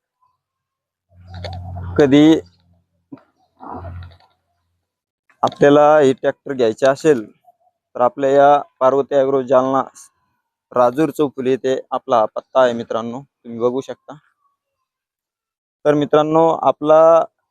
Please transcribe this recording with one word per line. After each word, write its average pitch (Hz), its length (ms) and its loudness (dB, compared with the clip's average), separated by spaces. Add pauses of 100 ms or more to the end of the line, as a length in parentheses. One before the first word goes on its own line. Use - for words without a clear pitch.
(2000)
कधी 147 420 4 (3000)
आपल्याला 147 560 4
हे 131 140 2
ट्रॅक्टर 139 400 -8
घ्यायचे 120 320 -2
असेल 135 460 0
तर - 680 -14
आपल्या 135 280 -2
या 143 320 4 (180)
पार्वती 131 360 0
ॲग्रो 135 260 0
जालना 131 420 0 (880)
राजूर 123 380 0
चौफुली 135 400 -6
येथे 131 300 -4 (120)
आपला 123 340 -2
पत्ता - 360 -4
आहे 123 120 2
मित्रांनो, 117 480 -10
तुम्ही 117 380 -20
बघू 123 220 -4
शकता. 127 320 -18 (1700)
तर 147 80 0
मित्रांनो, 151 540 0
आपला 160 800 2 (260)